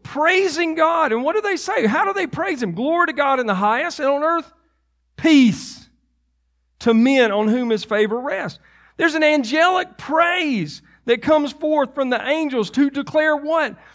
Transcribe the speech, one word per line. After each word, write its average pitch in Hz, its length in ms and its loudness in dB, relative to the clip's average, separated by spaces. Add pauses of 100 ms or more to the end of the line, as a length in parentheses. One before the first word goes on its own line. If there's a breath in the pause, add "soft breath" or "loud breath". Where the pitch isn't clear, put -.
praising 330 720 0
God. 320 380 2
And 226 100 -2
what 320 140 -2
do 427 60 -2
they 403 120 -2
say? 370 320 -2
How 285 180 2
do 392 80 -2
they 392 140 -2
praise 320 340 -6
him? 202 120 -4
"Glory 311 340 -2
to 320 60 -6
God 277 260 0
in 247 80 -4
the 208 80 0
highest, 226 460 -2
and 262 80 -2
on 285 160 0
earth, 330 280 -4 (640)
peace 262 720 2 (920)
to 233 120 2
men 240 380 4
on 208 160 0
whom 240 240 0
his 214 140 0
favor 214 340 0
rests." 269 400 -6 (380 soft breath)
There's 320 180 0
an 311 80 0
angelic 311 760 0
praise 311 840 -2 (220 soft breath)
that 233 180 0
comes 294 300 2
forth 302 420 0
from 262 160 -2
the 240 100 0
angels 262 500 -2
to 277 200 2
declare 302 460 0
what? 294 400 -2 (180 soft breath)